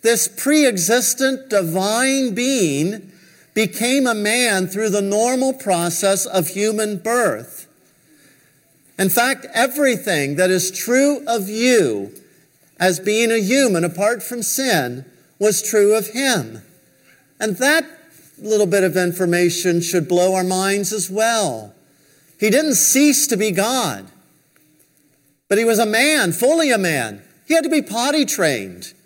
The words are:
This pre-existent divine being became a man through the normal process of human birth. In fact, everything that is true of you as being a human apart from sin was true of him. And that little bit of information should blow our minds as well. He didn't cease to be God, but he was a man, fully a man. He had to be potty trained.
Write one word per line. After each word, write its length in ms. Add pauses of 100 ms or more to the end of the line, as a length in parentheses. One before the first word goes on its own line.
This 260
pre-existent 1200
divine 840
being 760 (420)
became 540
a 80
man 520
through 220
the 120
normal 520
process 720
of 240
human 480
birth. 680 (1300)
In 100
fact, 460
everything 800
that 160
is 180
true 560
of 240
you 640 (680)
as 200
being 320
a 80
human 440
apart 380
from 220
sin 600 (360)
was 280
true 280
of 140
him. 520 (760)
And 180
that 280 (520)
little 300
bit 160
of 120
information 840
should 260
blow 280
our 80
minds 500
as 160
well. 640 (720)
He 60
didn't 240
cease 540
to 100
be 140
God, 540 (1400)
but 100
he 60
was 160
a 60
man, 480
fully 380
a 60
man. 460 (240)
He 60
had 100
to 60
be 120
potty 440
trained. 680 (140)